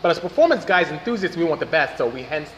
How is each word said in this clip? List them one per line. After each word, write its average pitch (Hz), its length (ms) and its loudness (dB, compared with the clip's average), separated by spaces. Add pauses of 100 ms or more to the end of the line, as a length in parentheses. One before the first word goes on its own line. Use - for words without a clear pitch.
But 175 100 2
as 160 80 0
performance 277 460 2
guys, 180 260 2
enthusiasts, 190 460 -4
we 170 80 2
want 156 160 0
the - 40 -2
best, 156 320 0
so 127 100 0
we 127 160 -6
hence 147 340 -8